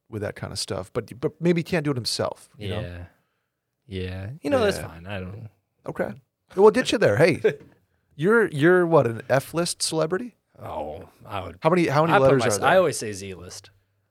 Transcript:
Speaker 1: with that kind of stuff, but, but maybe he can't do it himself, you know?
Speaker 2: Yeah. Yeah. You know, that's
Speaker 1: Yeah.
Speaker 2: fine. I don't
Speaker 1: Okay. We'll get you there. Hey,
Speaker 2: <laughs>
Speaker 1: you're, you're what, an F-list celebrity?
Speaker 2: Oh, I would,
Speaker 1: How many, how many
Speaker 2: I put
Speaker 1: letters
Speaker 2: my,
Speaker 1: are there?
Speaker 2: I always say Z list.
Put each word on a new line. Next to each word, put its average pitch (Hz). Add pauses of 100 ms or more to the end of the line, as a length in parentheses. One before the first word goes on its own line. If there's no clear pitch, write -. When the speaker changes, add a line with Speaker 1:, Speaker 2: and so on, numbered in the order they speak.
Speaker 1:
with 110
that 101
kind 95
of -
stuff, -
but, 107
but -
maybe 170
he 156
can't 165
do 147
it 123
himself, -
you 104
know? 90
Speaker 2:
Yeah. 87 (840)
Yeah. 92 (120)
You 285
know, 277
that's 202
Speaker 1:
Yeah. -
Speaker 2:
fine. 82
I 101
don't 101 (380)
Speaker 1:
Okay. - (440)
We'll 208
get 247
you 285
there. 127
Hey, 156 (400)
Speaker 2:
<laughs> -
Speaker 1:
you're, 208
you're 175
what, 156
an 117
F-list 156
celebrity? 170 (260)
Speaker 2:
Oh, 85 (160)
I 101
would, -
Speaker 1:
How 160
many, 170
how 151
many 165
Speaker 2:
I -
put 135
Speaker 1:
letters 135
Speaker 2:
my, 110
Speaker 1:
are -
there? 131
Speaker 2:
I 180
always 165
say 107
Z 98
list. 87 (420)